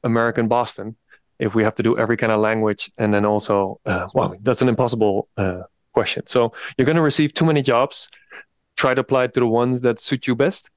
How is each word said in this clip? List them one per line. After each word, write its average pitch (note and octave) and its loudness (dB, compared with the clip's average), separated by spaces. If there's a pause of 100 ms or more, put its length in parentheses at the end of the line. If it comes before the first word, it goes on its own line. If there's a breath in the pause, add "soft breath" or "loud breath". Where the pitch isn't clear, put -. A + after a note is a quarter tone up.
(100)
American A#2 0
Boston A2+ -4 (420 soft breath)
if G#2 -4
we A2 2
have A2 0
to - -6
do A2+ 2
every A2+ 0
kind A2+ 0
of G#2+ 2
language. G#2+ 0 (160)
And G#2+ 0
then G2+ 2
also, G2+ 0
uh, F#2 -4
well, - 0 (120)
that's B2 2
an B2+ 4
impossible, A2+ 0
uh, F#2 -2 (320)
question. - 0
So A#2 0 (240 loud breath)
you're B2+ 2
gonna D#3+ 4
receive D3+ 2
too E3 2
many D3+ 2
jobs. B2+ 0 (680 loud breath)
Try C3 2
to C3+ 0
apply B2+ 0
to B2 -2
the B2 2 (140)
ones B2 0
that A#2+ 0
suit - -4
you B2+ 0
best. C#3+ 0